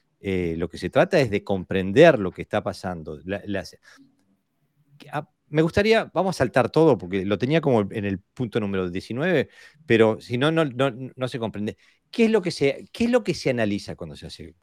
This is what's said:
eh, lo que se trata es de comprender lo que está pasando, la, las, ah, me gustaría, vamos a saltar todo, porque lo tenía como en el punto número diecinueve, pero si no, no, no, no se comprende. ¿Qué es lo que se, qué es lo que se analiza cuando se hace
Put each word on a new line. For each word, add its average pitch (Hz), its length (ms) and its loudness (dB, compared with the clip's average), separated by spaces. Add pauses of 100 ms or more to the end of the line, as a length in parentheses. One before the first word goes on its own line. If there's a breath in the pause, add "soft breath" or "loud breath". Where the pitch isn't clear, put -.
(200)
eh, 90 360 -2
lo 82 140 -4
que - 80 -14
se 90 100 -6
trata 175 320 2
es 127 80 0
de 101 160 -4
comprender 98 760 4
lo 92 140 -4
que - 100 -12
está 104 200 -4
pasando, 85 640 -8
la, 95 200 -8
las, 98 320 -10 (1400 loud breath)
ah, 147 160 -10 (220)
me 151 120 2
gustaría, 208 500 2
vamos 180 240 -2
a - 20 -12
saltar 127 320 2
todo, 156 280 4
porque 92 260 -4
lo 101 140 0
tenía 147 220 0
como 135 200 2
en 101 240 -4
el 98 140 -2
punto 117 420 -6
número 95 300 -4
diecinueve, 123 580 -2 (380 loud breath)
pero 110 340 4
si 120 160 -8
no, 139 140 2
no, 165 140 2
no, 135 260 -2 (240)
no 127 140 -6
se 123 100 -8
comprende. 104 400 -6 (320 soft breath)
¿Qué 233 140 2
es 220 60 4
lo 220 120 2
que 175 80 -4
se, - 420 -2
qué - 120 -2
es 233 60 0
lo 247 120 2
que 185 120 -4
se - 160 -2
analiza 104 460 -2
cuando 76 200 -14
se - 100 -18
hace 80 360 -18